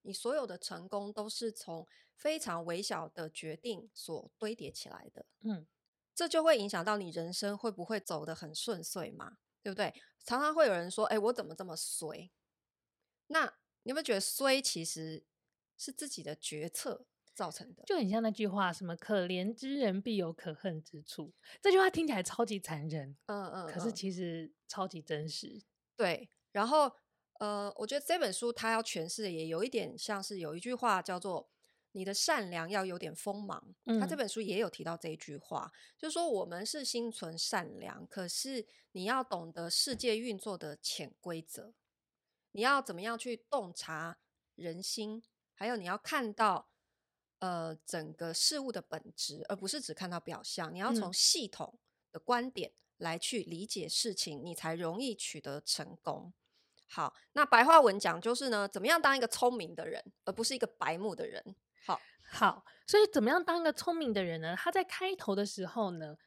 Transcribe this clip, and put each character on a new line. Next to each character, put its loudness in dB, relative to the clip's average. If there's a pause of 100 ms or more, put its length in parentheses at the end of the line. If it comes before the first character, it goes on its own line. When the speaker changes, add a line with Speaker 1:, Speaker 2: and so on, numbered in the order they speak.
Speaker 1:
你 -12
所 -2
有 0
的 -8
成 -10
功 -4
都 -6
是 -4
从 -10 (260)
非 0
常 -4
微 -2
小 -4
的 -8
决 -8
定 -8
所 -8
堆 -4
叠 -10
起 -12
来 -16
的。 -16 (180)
Speaker 2:
嗯。 -4 (500)
Speaker 1:
这 0
就 4
会 8
影 0
响 -2
到 2
你 -4
人 -4
生 -2
会 -4
不 -8
会 -2
走 -4
得 -6
很 -12
顺 -4
遂 -6
嘛， -14 (260)
对 -6
不 -6
对？ 0 (320)
常 0
常 4
会 8
有 4
人 -2
说 0
，“哎， 4
我 4
怎 -2
么 -12
这 -10
么 -8
衰？” -6 (1000)
那 4 (380)
你 -2
有 0
没 0
有 0
觉 4
得 4
衰 4
其 0
实 -6 (540)
是 -10
自 -10
己 -8
的 -8
决 -6
策 -6 (280)
造 -4
成 -14
的？ -20
Speaker 2:
就 2
很 4
像 4
那 4
句 0
话， 2
什 -10
么 -4
“可 2
怜 0
之 -4
人 2
必 0
有 2
可 -8
恨 -6
之 -16
处”， -10 (300)
这 8
句 10
话 8
听 0
起 2
来 2
超 0
级 -2
残 -6
忍， -6 (120)
Speaker 1:
嗯， -4
嗯， -8
嗯。 -8
Speaker 2:
可 -6
是 0
其 -4
实 -4 (160)
超 -2
级 -8
真 -4
实。 -10 (340)
Speaker 1:
对， 0 (220)
然 2
后， 4 (460)
呃， -2
我 -4
觉 0
得 -6
这 4
本 2
书 -2
它 0
要 2
诠 -4
释 -6
的 -2
也 -4
有 0
一 0
点 -2
像 -4
是 -6
有 -4
一 -8
句 -4
话 4
叫 -2
做 -4 (440)
“你 -6
的 -2
善 2
良 -2
要 0
有 -4
点 -8
锋 -6
芒”， -10 (120)
Speaker 2:
嗯。 4
Speaker 1:
它 2
这 -2
本 0
书 -6
也 -2
有 0
提 -10
到 -4
这 -8
一 -8
句 -12
话， -8 (260)
就 -8
是 -4
说 0
我 0
们 -8
是 -6
心 -2
存 -8
善 -2
良， -12
可 -6
是 -4 (260)
你 -6
要 0
懂 -6
得 -6
世 2
界 0
运 -4
作 -8
的 -10
潜 -8
规 -8
则， -14 (800)
你 -4
要 6
怎 -6
么 -8
样 -4
去 -6 (140)
洞 0
察 -8 (360)
人 -8
心， -4 (300)
还 -8
有 -2
你 -6
要 -2
看 -2
到， 2 (720)
呃， -2
整 -6
个 -6
事 4
物 -6
的 -4
本 -10
质， -6
而 -2
不 -6
是 -2
只 -8
看 -6
到 -4
表 -10
象， -6
你 -10
要 0
从 0
系 6
统 -10 (320)
的 -10
观 0
点 -6 (260)
来 -4
去 -2
理 -6
解 -4
事 0
情， -4
Speaker 2:
嗯。 -8
Speaker 1:
你 -6
才 -4
容 -2
易 -2
取 -8
得 -6
成 -2
功。 -6 (560)
好， -4 (180)
那 6
白 10
话 12
文 8
讲 2
就 2
是 -2
呢， 2
怎 -6
么 0
样 8
当 8
一 2
个 2
聪 4
明 -4
的 -6
人， -6 (220)
而 -2
不 -2
是 2
一 -2
个 2
白 -2
目 -2
的 -4
人。 -10 (420)
好。 0 (320)
Speaker 2:
好， 4 (220)
所 8
以 10
怎 4
么 6
样 4
当 2
一 0
个 6
聪 0
明 2
的 2
人 -2
呢？ -2
他 0
在 4
开 -2
头 0
的 4
时 -4
候 0
呢， -8 (120)